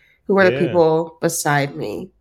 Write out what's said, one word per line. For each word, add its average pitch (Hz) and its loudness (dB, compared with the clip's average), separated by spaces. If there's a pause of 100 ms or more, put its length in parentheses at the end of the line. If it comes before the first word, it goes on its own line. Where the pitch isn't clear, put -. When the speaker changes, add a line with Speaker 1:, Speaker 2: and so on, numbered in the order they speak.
(260)
Speaker 1:
who 196 0
are 190 6
the 180 4
Speaker 2:
Yeah. 180 0
Speaker 1:
people 165 0
beside 147 -2
me 110 -10 (100)